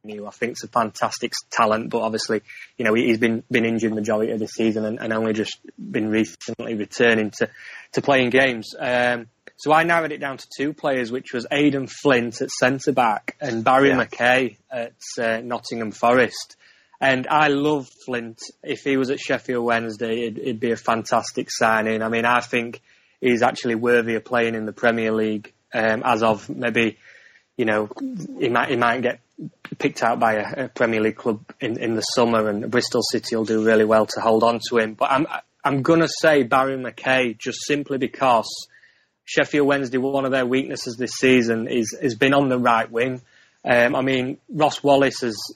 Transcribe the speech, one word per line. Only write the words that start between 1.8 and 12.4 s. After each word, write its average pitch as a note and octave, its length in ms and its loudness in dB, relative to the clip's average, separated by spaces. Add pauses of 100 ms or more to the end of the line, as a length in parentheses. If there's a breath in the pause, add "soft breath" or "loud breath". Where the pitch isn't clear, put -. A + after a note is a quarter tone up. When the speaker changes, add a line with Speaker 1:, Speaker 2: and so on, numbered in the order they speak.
Speaker 1:
but A#2 120 -4
obviously, A2 400 -4 (360 loud breath)
you A#2+ 60 -6
know, G#2+ 100 2
he, B2 120 2
he's A2+ 120 2
been, A2+ 320 0
been A#2 140 0
injured A2+ 280 0
majority G#2+ 400 -2
of A2+ 60 -4
the G#2+ 80 -4
season A2 380 -2
and, A2 160 -6
and A2+ 120 -4
only A2 200 0
just G#2+ 260 -4 (180)
been - 340 -4
recently A2+ 640 -4
returning A2 640 2
to, A2+ 100 0 (440 loud breath)
to - 100 0
playing C3 280 2
games. B2+ 480 2
Um, B2 480 0 (300)
so D3 160 0
I D#3+ 120 6
narrowed E3+ 260 0
it D3 80 -8
down C#3 180 -8
to - 100 -18 (120)
two C#3+ 140 -2
players, B2+ 400 -2
which C3 200 -8
was A#2+ 180 -6
Aidan C#3+ 360 2
Flint A#2+ 560 0